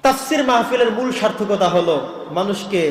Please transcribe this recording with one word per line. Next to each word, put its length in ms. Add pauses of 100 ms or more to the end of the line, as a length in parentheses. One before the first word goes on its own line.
তাফসির 400
মাহফিলের 480
মূল 200
সার্থকতা 580
হলো 260 (360)
মানুষকে 600